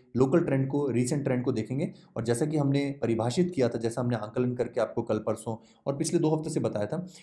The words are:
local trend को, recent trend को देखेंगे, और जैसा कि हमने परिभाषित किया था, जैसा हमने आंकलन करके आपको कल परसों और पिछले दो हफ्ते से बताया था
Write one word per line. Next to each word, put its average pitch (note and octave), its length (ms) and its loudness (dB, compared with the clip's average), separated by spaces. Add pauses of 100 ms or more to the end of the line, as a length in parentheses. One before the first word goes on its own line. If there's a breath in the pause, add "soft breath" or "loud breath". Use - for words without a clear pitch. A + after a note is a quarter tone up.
(160 loud breath)
local C3 240 6
trend C#3 280 2
को, C#3+ 220 -2
recent B2 340 0
trend B2+ 200 0
को B2 80 2
देखेंगे, C3 400 -4 (240 loud breath)
और A#2+ 80 -4
जैसा A#2 220 2
कि D3+ 100 0
हमने C#3 340 2 (120)
परिभाषित A#2+ 520 2
किया B2 140 4
था, A#2 100 -2
जैसा A#2 220 -2
हमने A#2+ 160 0
आंकलन B2 380 -2
करके B2 260 -2
आपको A2 220 -2
कल A2 160 0
परसों A2 380 -4 (300 soft breath)
और C#3 100 0
पिछले E3 220 0
दो D#3 180 2
हफ्ते D#3 140 -4
से C3+ 100 -2
बताया G#2 260 0
था D#3 120 -4 (240 loud breath)